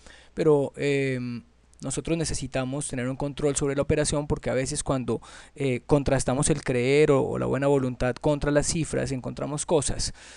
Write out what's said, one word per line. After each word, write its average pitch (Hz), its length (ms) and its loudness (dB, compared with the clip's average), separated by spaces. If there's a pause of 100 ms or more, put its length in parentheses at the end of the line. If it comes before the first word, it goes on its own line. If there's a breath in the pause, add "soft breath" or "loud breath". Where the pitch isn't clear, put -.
(340 loud breath)
Pero, 147 420 2
em, 131 680 -2 (360)
nosotros 147 360 -4
necesitamos 135 680 -4
tener 127 220 -4
un 135 80 -4
control 143 400 -2
sobre 139 180 0
la 139 80 2
operación 151 460 0
porque 143 220 -2
a 117 40 0
veces 131 300 -2
cuando, 123 360 -2 (360 loud breath)
eh, 131 280 -2
contrastamos 139 640 2
el 147 140 0
creer 139 480 4
o, 131 140 4
o 123 160 -2
la 123 60 0
buena 127 200 0
voluntad 131 480 2
contra 147 380 0
las 147 160 4
cifras 131 420 -2
encontramos 135 560 -6
cosas. - 480 0 (220 loud breath)